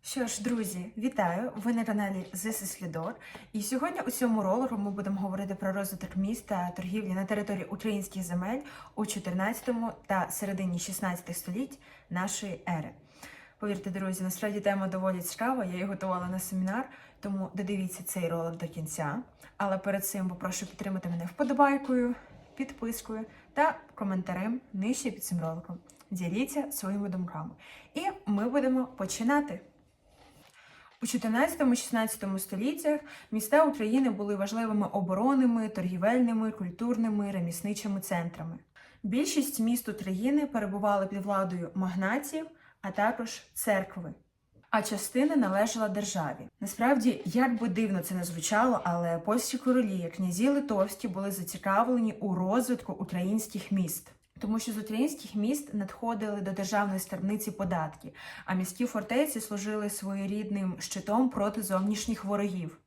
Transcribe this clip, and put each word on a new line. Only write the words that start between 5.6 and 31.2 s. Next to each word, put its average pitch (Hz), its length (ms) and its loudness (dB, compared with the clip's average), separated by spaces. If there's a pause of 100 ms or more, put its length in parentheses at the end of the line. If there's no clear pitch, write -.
розвиток 196 420 -4
міста 202 400 0
та 180 200 -2
торгівлі 190 380 -2
на 190 120 0
території 202 400 -2
українських 208 580 -2
земель 180 360 0 (360)
у 214 100 0
чотирнадцятому 220 880 0 (140)
та 190 240 2
середині 190 500 -2
шістнадцятих 180 580 -4
століть 220 420 -4 (300)
нашої 185 600 -4
ери. 156 200 -2 (680)
Повірте, 202 300 -2
друзі, 185 340 -2
насправді 202 360 -2
тема 196 280 2
доволі 185 340 0
цікава, 233 440 0
я 180 60 -4
її 180 140 -2
готувала 190 420 -2
на 185 120 -2
семінар, 190 500 -2 (300)
тому 190 340 -4
додивіться 190 500 -2
цей 175 260 -2
ролик 165 280 -2
до 170 100 -6
кінця. 156 520 -4 (380)
Але 196 200 0
перед 196 280 -2
цим 190 240 -2
попрошу 185 360 -6
підтримати 190 440 -4
мене 170 160 -2
вподобайкою, 277 880 4 (400)
підпискою 226 680 -6 (280)
та 311 260 4 (160)
коментарем 190 680 -2 (120)
нижче 214 380 -2
під - 120 -10
цим 175 180 -2
роликом. 165 360 -6 (320)
Діліться 254 640 -2
своїми 202 380 -4
думками. 170 420 -6 (420)
І 311 80 -4 (240)
ми 208 240 2
будемо 262 360 4
починати. 247 720 0 (1400)
У 226 40 -2
чотирнадцятому 254 680 4